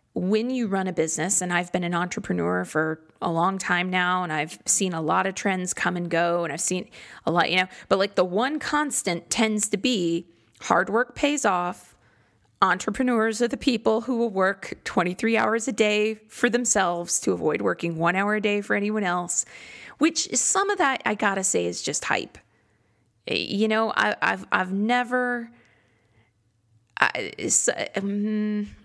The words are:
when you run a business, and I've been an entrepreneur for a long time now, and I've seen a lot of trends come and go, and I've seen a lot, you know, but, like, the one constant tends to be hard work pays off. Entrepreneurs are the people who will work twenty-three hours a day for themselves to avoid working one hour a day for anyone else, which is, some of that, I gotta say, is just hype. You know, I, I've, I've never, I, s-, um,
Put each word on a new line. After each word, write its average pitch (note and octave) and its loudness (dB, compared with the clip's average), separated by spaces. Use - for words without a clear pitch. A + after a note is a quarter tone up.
when G#3+ 0
you B3 0
run F#3+ 0
a F3+ -2
business, D#3+ 0
and F3+ -2
I've F3 0
been F3+ -2
an F3 -2
entrepreneur F3+ -2
for D#3+ -2
a F3 0
long F3 2
time F3+ -2
now, F3+ 0
and E3 -4
I've D#3 -4
seen F#3 0
a E3 -4
lot F3 2
of F#3+ -2
trends F#3 -2
come F3+ -2
and F3 -4
go, E3+ 2
and D#3+ -4
I've D#3+ -6
seen - -4
a - 0
lot, E3 4
you F3+ 2
know, F#3 4
but, G3+ 4
like, G3+ 0
the F#3 6
one A#3+ 0
constant - -2
tends G#3+ 0
to G#3 -2
be F3+ 0
hard F#3 2
work A3+ 0
pays D4 0
off. F3+ -2
Entrepreneurs A3 2
are A#3+ 2
the - -2
people A3+ 2
who A#3+ -2
will A#3 0
work F#3+ -2
twenty-three F3+ 2
hours A3 2
a C4+ 0
day G#3+ 2
for - 0
themselves F#3+ 0
to - 0
avoid E3+ 0
working F3 -2
one E3+ 2
hour G3+ 2
a G#3+ 0
day G#3 0
for G#3 -2
anyone G#3 0
else, F3 -2
which E4 2
is, - 0
some F#4+ 0
of G#4 0
that, C#4 2
I G#3+ 0
gotta G3 0
say, F3 2
is F3 -4
just - -4
hype. - -2
You G3 0
know, A3 0
I, G#3 2
I've, F#3+ -2
I've F#3 0
never, A#3+ -2
I, - 2
s-, - 0
um, G#3 -2